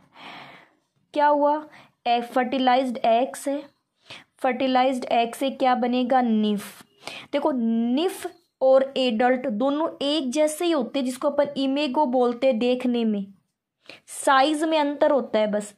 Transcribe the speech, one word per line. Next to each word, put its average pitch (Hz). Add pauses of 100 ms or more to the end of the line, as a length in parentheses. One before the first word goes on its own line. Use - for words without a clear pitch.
(1160)
क्या 294
हुआ? 294 (520)
ए, 240
फर्टिलाइज्ड 254
एग्स 254
है, 285 (760)
फर्टिलाइज्ड 254
एग 233
से 269
क्या 262
बनेगा? 247
निफ। 214 (500)
देखो, 294
निफ 240 (360)
और 262 (140)
एडल्ट 254
दोनों 277 (140)
एक 285
जैसे 302
ही 339
होते 285
हैं, 262
जिसको 262
अपन 285
इमेगो 277
बोलते 247
हैं 262
देखने 247
में। 202 (840)
साइज 294
में 320
अंतर 294
होता 240
है 214
बस, 208